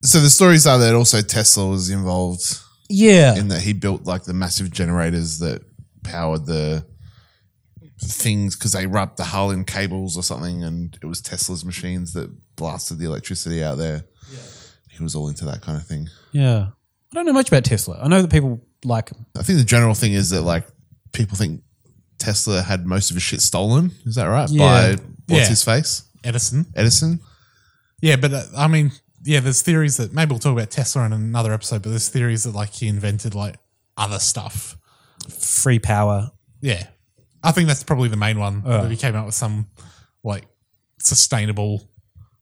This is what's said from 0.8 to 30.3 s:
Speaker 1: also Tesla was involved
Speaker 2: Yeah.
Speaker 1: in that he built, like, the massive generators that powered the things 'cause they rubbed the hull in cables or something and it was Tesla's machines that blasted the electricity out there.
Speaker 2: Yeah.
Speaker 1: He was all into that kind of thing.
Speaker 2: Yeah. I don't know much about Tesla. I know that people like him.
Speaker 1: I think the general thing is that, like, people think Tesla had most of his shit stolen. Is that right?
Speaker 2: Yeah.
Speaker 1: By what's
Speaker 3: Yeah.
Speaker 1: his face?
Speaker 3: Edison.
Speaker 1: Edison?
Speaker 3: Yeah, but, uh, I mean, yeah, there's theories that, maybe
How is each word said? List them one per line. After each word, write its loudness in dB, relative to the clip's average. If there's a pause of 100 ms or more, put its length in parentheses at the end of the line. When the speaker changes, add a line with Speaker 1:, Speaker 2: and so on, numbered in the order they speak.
Speaker 1:
also 4
Tesla 2
was -2
involved -2 (300)
Speaker 2:
Yeah. 8
Speaker 1:
in 0
that -2
he 0
built, -2
like, -4
the -6
massive -4
generators -2
that -6 (420)
powered -6
the -4 (1160)
things -2
'cause -4
they -2
rubbed -2
the -6
hull -2
in -4
cables -6
or -6
something -6
and -8
it -12
was -10
Tesla's -8
machines -8
that -8 (260)
blasted -10
the -6
electricity -6
out -4
there. -6 (260)
Speaker 2:
Yeah. -18 (520)
Speaker 1:
He -14
was -8
all -8
into -10
that -10
kind -8
of -12
thing. -10 (240)
Speaker 2:
Yeah. 0 (420)
I -20
don't -4
know 2
much 2
about 4
Tesla. -2
I 0
know 4
that 0
people 2 (220)
like -2
him. -18 (140)
Speaker 1:
I -8
think 2
the 6
general 4
thing 0
is 0
that, 0
like, 0 (460)
people -4
think -4 (560)
Tesla -2
had -4
most 0
of -8
his -4
shit -4
stolen. 2 (120)
Is -4
that 0
right? 2
Speaker 2:
Yeah. 6
Speaker 1:
By -8 (260)
what's 6
Speaker 3:
Yeah. 2
Speaker 1:
his 2
face? 0 (220)
Speaker 3:
Edison. -2
Speaker 1:
Edison? 2 (800)
Speaker 3:
Yeah, 4
but, 2
uh, -6 (120)
I 2
mean, 4 (320)
yeah, 2
there's 0
theories 2
that, -4
maybe 0